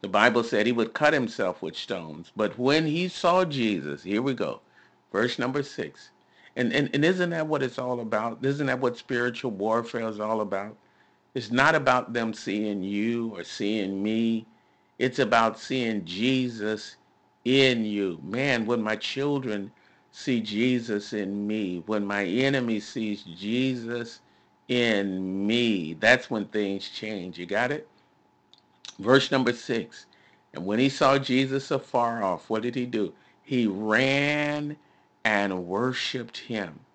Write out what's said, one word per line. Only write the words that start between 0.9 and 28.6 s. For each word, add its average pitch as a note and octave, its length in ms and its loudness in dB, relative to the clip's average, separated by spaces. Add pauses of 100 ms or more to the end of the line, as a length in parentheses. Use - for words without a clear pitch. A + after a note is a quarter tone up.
cut D3+ 180 4
himself A2+ 480 -2
with - 140 -8
stones, E2 640 -10
but G#2 200 -2
when C#3+ 300 2
he E3+ 220 -2
saw F3+ 360 2
Jesus, G#2 600 -2
here G#2 180 0
we C3+ 100 0
go, E2+ 280 -4 (500)
verse A#2 300 0
number C3 240 -2
six, - 460 -10 (440)
and, E2+ 180 0
and, C#3+ 220 2
and D3 100 4
isn't F3+ 260 2
that D#3+ 180 -2
what C#3+ 160 0
it's B2+ 160 -4
all B2 180 -2
about? A2+ 460 -2
Isn't C#3+ 220 0
that B2+ 120 0
what B2 180 0
spiritual A#2+ 540 -2
warfare A2+ 580 -2
is G#2+ 120 -6
all G#2+ 220 0
about? G2+ 340 -4 (580)
It's A2+ 160 -4
not C#3 240 6
about B2+ 380 4
them A2+ 200 0
seeing G#2 500 -2
you A2+ 540 -2
or F2 60 -8
seeing G2+ 580 -2
me. A2+ 460 0 (540)
It's B2 180 0
about A2+ 400 4
seeing A2+ 460 -2
Jesus A2 880 -2 (500)
in B2+ 400 6
you. G2+ 380 -2
Man, A#2 440 0
when A#2 160 0
my G#2+ 140 0
children C3 720 -4 (420)
see B2 280 0
Jesus A2 720 0
in G2+ 340 -2
me, G2 400 -4
when G#2 180 -2
my G2+ 200 -2
enemy A#2+ 540 0
sees G#2 440 -6
Jesus A#2 960 -4 (480)
in G2+ 800 0
me, G#2 480 2
that's A#2 360 4
when G#2 160 -2
things G2 420 -4
change. F#2 500 -8
You F2 80 -10
got A2+ 240 0
it? D3+ 180 -6 (1080)